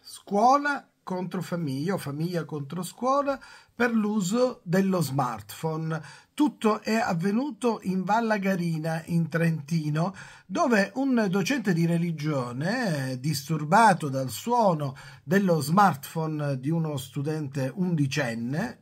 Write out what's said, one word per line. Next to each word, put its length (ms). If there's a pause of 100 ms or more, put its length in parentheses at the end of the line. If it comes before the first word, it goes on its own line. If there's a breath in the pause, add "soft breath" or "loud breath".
Scuola 840 (200)
contro 380
famiglia 520
o 20
famiglia 480
contro 380
scuola 560 (340 loud breath)
per 200
l'uso 720
dello 360
smartphone. 1000 (320 loud breath)
Tutto 480
è 140
avvenuto 840
in 200
Vallagarina, 1000
in 240
Trentino, 840 (320 loud breath)
dove 520
un 340
docente 420
di 140
religione, 1300
eh, 80
disturbato 880
dal 220
suono 680 (260 loud breath)
dello 380
smartphone 960
di 120
uno 260
studente 760
undicenne 1080